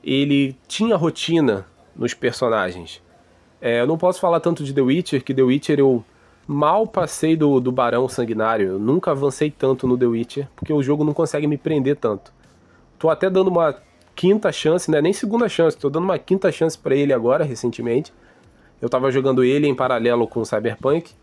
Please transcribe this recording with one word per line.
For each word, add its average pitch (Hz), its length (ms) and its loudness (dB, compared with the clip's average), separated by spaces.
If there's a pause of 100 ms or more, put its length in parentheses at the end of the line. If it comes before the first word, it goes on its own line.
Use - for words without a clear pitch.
ele 139 520 0 (100)
tinha 220 300 0
rotina 151 680 0 (300)
nos 120 180 -4
personagens. 104 880 -4 (600)
É, 117 200 0
eu 123 60 0
não 160 100 0
posso 180 220 0
falar 170 220 2
tanto 160 240 -2
de 139 100 -8
The 139 60 2
Witcher, 135 420 0
que - 100 -6
The 135 100 2
Witcher 135 360 2
eu 131 260 2 (400)
mal 151 440 0
passei 160 480 0
do, 143 240 4
do 127 100 -2
Barão 123 380 0
Sanguinário, 110 600 -2
eu 95 100 -4
nunca 147 320 0
avancei 139 360 -2
tanto 135 380 -2
no 123 100 2
The 123 100 2
Witcher, 117 500 -4
porque - 160 -6
o 147 100 0
jogo 147 220 0
não 151 100 0
consegue 151 320 -2
me 147 100 0
prender 143 380 0
tanto. 107 380 -4 (680)
Tô 160 120 0
até 185 200 0
dando 190 160 2
uma 170 300 2 (400)
quinta 202 340 2
chance, 160 400 0
né? 151 100 4
Nem 165 120 2
segunda 220 360 -2
chance, 165 280 2
tô 143 120 -4
dando 156 140 -2
uma 185 160 -2
quinta 190 320 0
chance 160 260 -2
pra 135 200 0
ele 143 160 2
agora, 127 320 2
recentemente. 120 680 -4 (680)
Eu 120 80 -4
tava 127 200 0
jogando 131 360 2
ele 147 240 2
em 135 60 0
paralelo 120 520 0
com - 140 -6
o 110 40 -2
Cyberpunk 120 680 -2 (100)